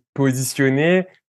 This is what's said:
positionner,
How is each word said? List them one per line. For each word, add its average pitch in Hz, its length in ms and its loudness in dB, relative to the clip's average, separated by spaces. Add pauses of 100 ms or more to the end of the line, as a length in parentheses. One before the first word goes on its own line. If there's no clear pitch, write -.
(140)
positionner, 139 920 0 (260)